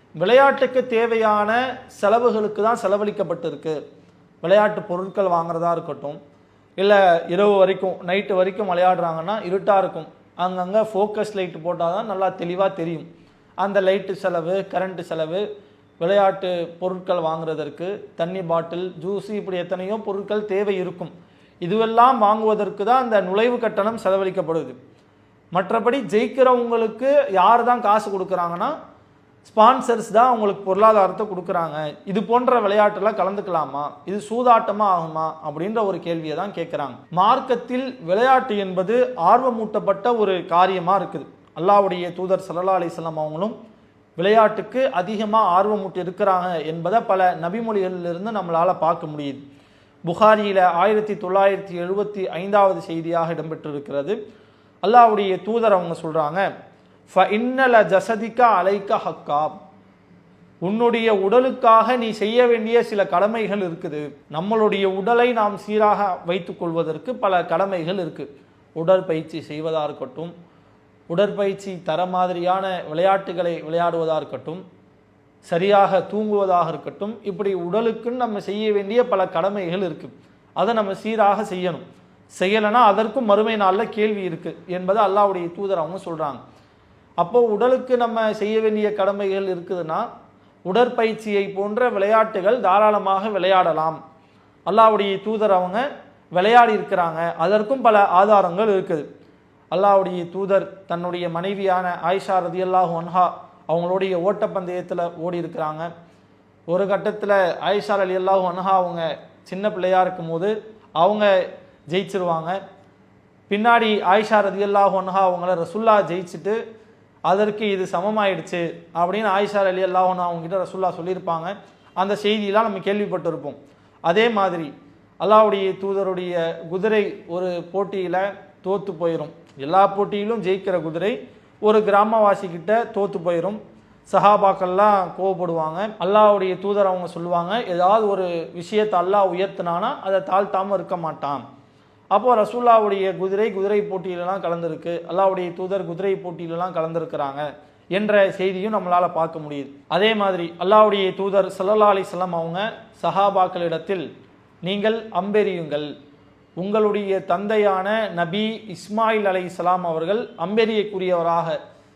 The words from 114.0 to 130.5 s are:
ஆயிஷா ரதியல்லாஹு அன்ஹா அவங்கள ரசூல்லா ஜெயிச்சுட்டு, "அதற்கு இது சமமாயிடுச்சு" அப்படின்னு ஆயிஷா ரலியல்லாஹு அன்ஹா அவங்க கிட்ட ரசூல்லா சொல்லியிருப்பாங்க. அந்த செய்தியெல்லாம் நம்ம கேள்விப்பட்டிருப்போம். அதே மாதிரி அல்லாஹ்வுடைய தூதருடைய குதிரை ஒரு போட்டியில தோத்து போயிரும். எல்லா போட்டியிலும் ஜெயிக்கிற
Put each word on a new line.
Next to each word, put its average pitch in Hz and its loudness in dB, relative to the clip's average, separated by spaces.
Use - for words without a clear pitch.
ஆயிஷா 214 4
ரதியல்லாஹு 196 2
அன்ஹா 185 -2
அவங்கள 180 0
ரசூல்லா 214 4
ஜெயிச்சுட்டு, 185 -6
"அதற்கு 208 2
இது 185 -2
சமமாயிடுச்சு" 180 -2
அப்படின்னு 185 0
ஆயிஷா 202 0
ரலியல்லாஹு 185 2
அன்ஹா 185 -4
அவங்க 175 -4
கிட்ட 185 -4
ரசூல்லா 180 -4
சொல்லியிருப்பாங்க. 165 -6
அந்த 196 -2
செய்தியெல்லாம் 208 0
நம்ம 214 -2
கேள்விப்பட்டிருப்போம். 170 -4
அதே 196 2
மாதிரி 180 -2
அல்லாஹ்வுடைய 196 4
தூதருடைய 185 -4
குதிரை 202 0
ஒரு 175 -6
போட்டியில 190 -2
தோத்து 190 -4
போயிரும். 160 -2
எல்லா 170 4
போட்டியிலும் 202 -4
ஜெயிக்கிற 190 -2